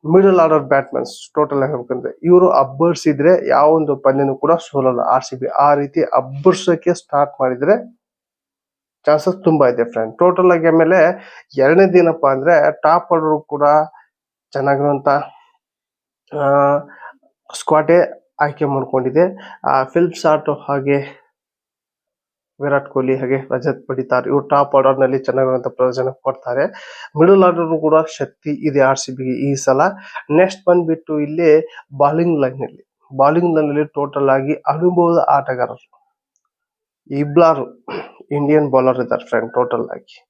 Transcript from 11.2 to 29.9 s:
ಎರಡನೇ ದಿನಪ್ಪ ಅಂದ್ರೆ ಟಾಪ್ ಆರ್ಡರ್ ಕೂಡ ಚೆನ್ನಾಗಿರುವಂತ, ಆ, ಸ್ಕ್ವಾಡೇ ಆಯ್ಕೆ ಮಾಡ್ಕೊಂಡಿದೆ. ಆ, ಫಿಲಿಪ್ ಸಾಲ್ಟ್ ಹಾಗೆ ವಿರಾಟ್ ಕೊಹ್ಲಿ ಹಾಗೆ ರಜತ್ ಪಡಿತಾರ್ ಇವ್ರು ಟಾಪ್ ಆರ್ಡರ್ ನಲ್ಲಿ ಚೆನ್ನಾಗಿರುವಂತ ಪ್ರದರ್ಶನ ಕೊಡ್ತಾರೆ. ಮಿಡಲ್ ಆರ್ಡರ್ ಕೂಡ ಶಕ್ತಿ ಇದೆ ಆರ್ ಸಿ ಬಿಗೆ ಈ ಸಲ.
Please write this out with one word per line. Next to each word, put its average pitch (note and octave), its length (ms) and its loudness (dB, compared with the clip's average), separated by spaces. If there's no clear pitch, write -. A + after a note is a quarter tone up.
ಎರಡನೇ E3+ 360 4
ದಿನಪ್ಪ E3+ 320 2
ಅಂದ್ರೆ D3 560 0
ಟಾಪ್ E3+ 320 0
ಆರ್ಡರ್ D#3 340 -2
ಕೂಡ D3 160 -4
ಚೆನ್ನಾಗಿರುವಂತ, C#3 560 -2
ಆ, C#3+ 460 0
ಸ್ಕ್ವಾಡೇ D#3 460 2
ಆಯ್ಕೆ D3 240 -4
ಮಾಡ್ಕೊಂಡಿದೆ. C3+ 600 -2
ಆ, C3+ 180 0
ಫಿಲಿಪ್ E3+ 320 -2
ಸಾಲ್ಟ್ D3+ 520 -2
ಹಾಗೆ C#3 600 -4
ವಿರಾಟ್ C#3 280 -2
ಕೊಹ್ಲಿ C3 280 -2
ಹಾಗೆ C3 200 -4
ರಜತ್ C3 360 -6
ಪಡಿತಾರ್ B2+ 400 -4
ಇವ್ರು C#3+ 200 -2
ಟಾಪ್ C#3+ 280 0
ಆರ್ಡರ್ C3+ 240 2
ನಲ್ಲಿ C3 200 0
ಚೆನ್ನಾಗಿರುವಂತ C3 480 -2
ಪ್ರದರ್ಶನ B2+ 420 -2
ಕೊಡ್ತಾರೆ. C3 560 -6
ಮಿಡಲ್ F#3+ 240 6
ಆರ್ಡರ್ E3 380 0
ಕೂಡ D#3 140 2
ಶಕ್ತಿ D3 500 -8
ಇದೆ C#3+ 120 0
ಆರ್ C3+ 200 2
ಸಿ - 180 -12
ಬಿಗೆ C3 340 -4
ಈ C#3 40 -2
ಸಲ. C3+ 260 0